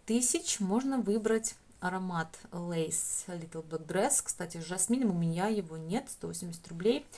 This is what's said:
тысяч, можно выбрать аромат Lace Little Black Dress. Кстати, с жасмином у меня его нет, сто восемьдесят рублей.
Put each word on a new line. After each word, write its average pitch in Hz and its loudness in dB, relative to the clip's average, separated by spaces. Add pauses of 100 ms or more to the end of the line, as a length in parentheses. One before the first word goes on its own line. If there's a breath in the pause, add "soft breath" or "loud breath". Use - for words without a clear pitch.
тысяч, 247 2
можно 247 2
выбрать 220 2 (280)
аромат 180 -2 (120)
Lace 170 -2
Little 165 -8
Black 160 -6
Dress. 185 2
Кстати, 170 -6
с 165 -6
жасмином 208 4
у 175 2
меня 170 2
его 190 -2
нет, 170 -2
сто - -8
восемьдесят 170 -8
рублей. 202 2 (120 loud breath)